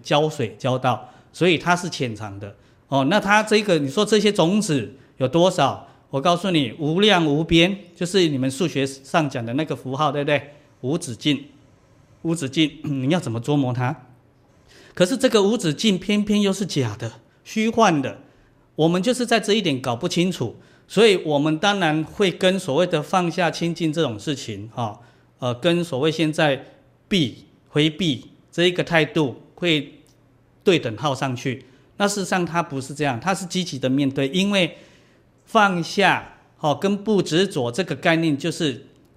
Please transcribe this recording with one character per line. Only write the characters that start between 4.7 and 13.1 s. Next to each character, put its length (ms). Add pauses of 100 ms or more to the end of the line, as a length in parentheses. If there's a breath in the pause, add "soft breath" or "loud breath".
有 100
多 240
少？ 380 (220 loud breath)
我 100
告 160
诉 160
你， 260
无 220
量 260
无 160
边， 320 (220)
就 100
是 220
你 100
们 140
数 160
学 180
上 440
讲 140
的 100
那 100
个 100
符 220
号， 160
对 100
不 40
对？ 260 (300 loud breath)
无 160
止 180
境， 300 (800)
无 120
止 140
境， 200 (100)
<clears throat> 40
你 300